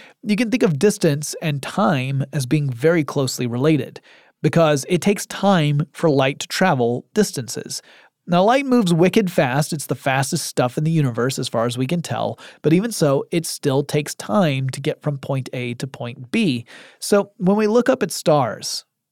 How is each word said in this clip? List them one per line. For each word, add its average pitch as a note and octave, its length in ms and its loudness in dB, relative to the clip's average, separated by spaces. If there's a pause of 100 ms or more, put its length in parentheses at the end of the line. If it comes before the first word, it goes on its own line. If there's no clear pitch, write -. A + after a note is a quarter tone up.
(240)
you G#3 140 0
can A#3 120 0
think A3 140 0
of D#3+ 160 2
distance D#3 640 0
and D3 200 -4
time C#3 640 -2 (100)
as C3+ 120 -2
being C#3+ 260 0
very C#3+ 320 2
closely C3 440 -4
related, B2+ 520 0 (440)
because D#3 440 4
it F3 140 0
takes - 240 0
time D3+ 680 2
for E3 180 2
light C#3 280 2
to - 80 -10
travel B2+ 680 0
distances. - 680 -4 (460)
Now, F3 160 2
light C4+ 240 2
moves A#3+ 260 4
wicked F3+ 380 4
fast. C#3+ 420 0
It's D3 140 -8
the C#3 80 -2
fastest C3+ 500 -2
stuff - 320 -2
in D#3 60 -2
the D#3+ 80 0
universe C3 480 0
as B2 80 -6
far A#2 180 -2
as A#2+ 120 -4
we C3 100 -2
can E3+ 160 -4
tell. A2+ 340 -6 (240)
But D#3 120 2
even G#3+ 180 2
so, C#3+ 400 0
it E3+ 160 -2
still C#3+ 360 -2
takes D3 300 -4
time C#3+ 560 -2
to C#3 120 -10
get D3 200 -4
from D3 160 -4
point C3 360 -6
A B2 220 -6
to C3+ 120 -10
point B2 440 -12
B. D3 340 0 (340)
So G3+ 380 0
when F#3+ 200 2
we G#3+ 80 2
look A#3 240 2
up B3+ 140 2
at F3 80 -4
stars, - 760 -2 (260)